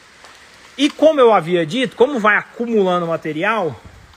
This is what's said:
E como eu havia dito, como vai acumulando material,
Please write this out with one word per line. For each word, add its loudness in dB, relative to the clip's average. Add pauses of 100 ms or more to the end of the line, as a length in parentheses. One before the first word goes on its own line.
(760)
E 0
como 2
eu 6
havia 0
dito, -6
como 0
vai 2
acumulando -2
material, -6 (380)